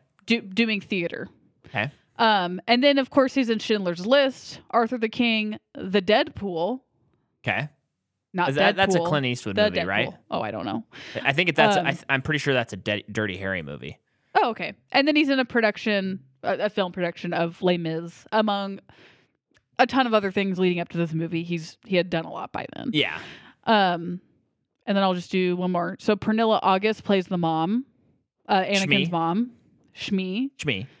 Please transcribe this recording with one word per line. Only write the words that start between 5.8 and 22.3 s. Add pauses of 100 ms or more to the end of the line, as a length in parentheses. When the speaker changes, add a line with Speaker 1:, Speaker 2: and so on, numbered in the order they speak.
Speaker 1:
Deadpool. (680)
Speaker 2:
Okay. (640)
Speaker 1:
Not
Speaker 2:
Is
that,
Speaker 1:
Deadpool.
Speaker 2:
that's
a
Clint
Eastwood
Speaker 1:
The
Speaker 2:
movie,
right?
Speaker 1:
Deadpool. (120)
Oh,
I
don't
know. (380)
Speaker 2:
I
think
that's,
Speaker 1:
Um,
Speaker 2:
I
th-,
I'm
pretty
sure
that's
a
De-,
Dirty
Harry
movie. (360)
Speaker 1:
Oh,
okay. (180)
And
then
he's
in
a
production, (220)
a,
a
film
production
of
Les
Mis,
among (1000)
a
ton
of
other
things
leading
up
to
this
movie.
He's,
he
had
done
a